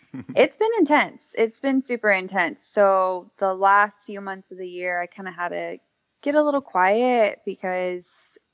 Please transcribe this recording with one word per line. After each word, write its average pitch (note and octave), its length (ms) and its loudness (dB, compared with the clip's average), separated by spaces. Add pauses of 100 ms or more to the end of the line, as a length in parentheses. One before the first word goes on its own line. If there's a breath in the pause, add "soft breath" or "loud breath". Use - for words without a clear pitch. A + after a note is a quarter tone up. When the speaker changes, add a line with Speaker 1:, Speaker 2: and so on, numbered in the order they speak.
(120)
Speaker 1:
<laughs> C3+ 240 -8
Speaker 2:
it's C4 220 2
been A4 200 0
intense. C#4+ 600 0
It's A3+ 220 -2
been C4+ 200 0
super A#3 300 -2
intense. F#3 520 -2
So F#3+ 760 2
the F#3+ 160 0
last G3 520 2
few G3+ 140 -12
months F#3+ 300 -12
of F3+ 80 -18
the F#3 100 -12
year, F3+ 320 -6
I F3 60 -6
kinda F#3+ 240 -14
had F3 200 -8
to E3+ 280 -8 (440)
get C#4+ 120 -2
a D4+ 80 4
little C#4+ 200 0
quiet, G#3+ 840 2
because F#3 960 -8 (160)